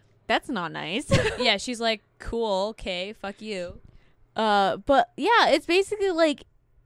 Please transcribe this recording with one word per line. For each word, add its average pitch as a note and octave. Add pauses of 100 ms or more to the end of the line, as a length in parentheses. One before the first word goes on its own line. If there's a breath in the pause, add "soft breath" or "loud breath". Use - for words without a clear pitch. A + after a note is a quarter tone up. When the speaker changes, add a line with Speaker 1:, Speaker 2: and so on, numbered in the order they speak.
(280 soft breath)
Speaker 1:
"That's A#3
not F3+
nice." D#3
<laughs> A#4
Speaker 2:
Yeah, A3+
she's A3+
like, A3+ (160)
"Cool, G#3+
okay, F#3+
fuck G3
you." F#3+ (560 soft breath)
Speaker 1:
Uh, G3+
but C4
yeah, F#4+
it's D#4+
basically, G4
like, D#4+ (420)